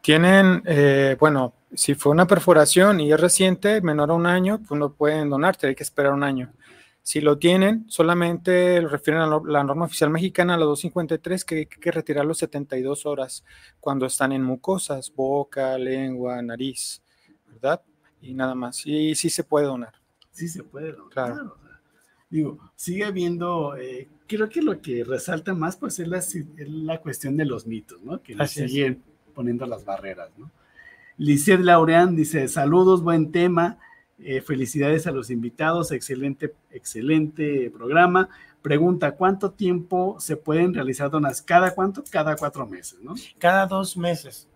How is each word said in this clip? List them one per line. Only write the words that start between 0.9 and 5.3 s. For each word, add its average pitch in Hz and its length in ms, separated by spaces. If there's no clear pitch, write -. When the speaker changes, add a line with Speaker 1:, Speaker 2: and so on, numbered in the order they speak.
Speaker 1:
bueno, 139 360
si - 220
fue 143 180
una 170 140
perforación 180 760
y 147 120
es 151 60
reciente, 185 600
menor 151 300
a 165 40
un 170 120
año, 185 400
pues 147 120
no 147 140
pueden 151 380